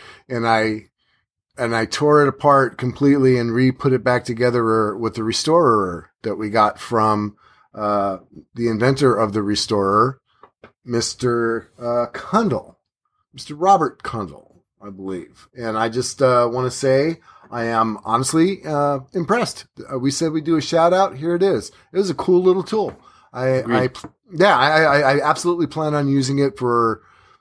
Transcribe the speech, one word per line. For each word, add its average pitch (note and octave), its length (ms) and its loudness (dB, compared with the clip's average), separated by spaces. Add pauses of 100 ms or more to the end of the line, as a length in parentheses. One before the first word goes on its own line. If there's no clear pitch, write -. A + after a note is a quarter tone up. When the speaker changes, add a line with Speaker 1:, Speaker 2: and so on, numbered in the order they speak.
(280)
Speaker 1:
and A#2 180 -4
I, A2 420 0 (720)
and A#2 180 -4
I A2+ 100 -2
tore D3 380 2
it C#3 40 2
apart C3+ 500 2
completely C3 600 2
and A#2 160 -2
re-put B2+ 400 2
it A#2+ 100 0
back B2 220 0
together A2+ 720 0
with A2+ 160 -4
the A2+ 100 -6
restorer A2 840 0 (140)
that G#2 120 -4
we G#2 140 -6
got G#2+ 300 2
from, G#2+ 580 0 (380)
uh, G2+ 420 -2 (380)
the A#2 120 -2
inventor A#2+ 480 2
of G#2+ 180 0
the G#2+ 100 -2
restorer, G#2 760 0 (640)
Mister, A#2 840 -4 (100)
uh, A#2+ 340 -2
Kundal, - 600 -4 (580)
Mister C#3 220 -16
Robert E3+ 480 2
Kundal, - 580 -12 (200)
I G2+ 80 -18
believe. F#2+ 680 -12
And A2+ 220 -6
I A2+ 120 -2
just, B2 320 -6
uh, B2 300 4
wanna B2+ 200 -4
say C#3 480 0 (320)
I A#2 140 -6
am A2+ 380 0
honestly, D#3+ 640 0
uh, C#3+ 340 -2 (140)
impressed. G3 520 -4 (260)
Uh, C3+ 80 -6
we C3 100 -2
said D#3 220 -2
we'd D#3 140 -4
do E3 120 0
a D3 40 0
shout E3+ 320 2
out. F#3+ 240 0
Here E3+ 180 -4
it F3 80 0
is. D#3+ 260 0 (220)
It E3+ 60 -8
was G3 120 0
a D#3+ 60 -2
cool F3+ 260 2
little F#3 220 2
tool. G3+ 320 -4 (380)
I, B2+ 140 -4
Speaker 2:
Agreed. B2+ 300 0
Speaker 1:
I, B2+ 120 2
pl-, - 240 -18 (200)
yeah, F3 240 4
I, D3+ 260 4
I, D3 160 4 (180)
I C#3+ 40 0
absolutely E3 460 0
plan D3+ 260 -4
on D3 140 0
using C#3 320 0
it C#3 180 -2
for, A#2 440 0 (400)